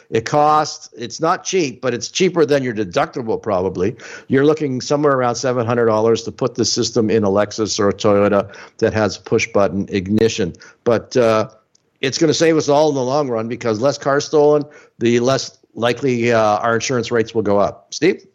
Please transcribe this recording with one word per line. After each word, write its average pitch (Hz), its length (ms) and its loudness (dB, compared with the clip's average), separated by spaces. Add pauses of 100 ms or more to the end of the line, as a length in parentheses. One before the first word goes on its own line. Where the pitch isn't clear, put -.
It 117 160 -2
costs, 151 720 0
it's 117 240 -12
not 175 240 -2
cheap, 156 340 -4
but 127 140 -4
it's 113 160 -8
cheaper 180 360 0
than 143 160 2
your 123 120 -4
deductible 110 680 -4
probably. 92 540 -2 (320)
You're 135 180 4
looking 147 360 0
somewhere 147 320 2
around 123 220 0
seven 123 300 -2
hundred 120 200 0
dollars 110 380 2
to 104 100 -10
put - 220 -4
the 113 100 0
system 110 440 0
in 107 140 2
a 101 60 2
Lexus 104 500 -2
or 101 80 2
a 98 60 2
Toyota 101 600 2 (260)
that 110 140 2
has 107 240 0
push - 360 -2
button 98 340 0
ignition. 104 640 0 (320)
But, 120 320 -2
uh, 110 320 2 (540)
it's 127 160 -4
gonna 156 160 2
save 165 240 2
us 127 100 -2
all 147 220 4
in 143 60 -2
the 135 60 -2
long 135 280 -2
run, 113 180 -4
because 113 320 -4
less 143 180 0
cars 143 280 -2
stolen, 147 380 4 (360)
the 120 220 2
less 127 360 -2 (160)
likely, 120 600 0
uh, 107 240 4
our 117 180 0
insurance 117 360 -4
rates 113 220 0
will 110 100 0
go 101 160 0
up. - 340 -4
Steve? 190 420 -2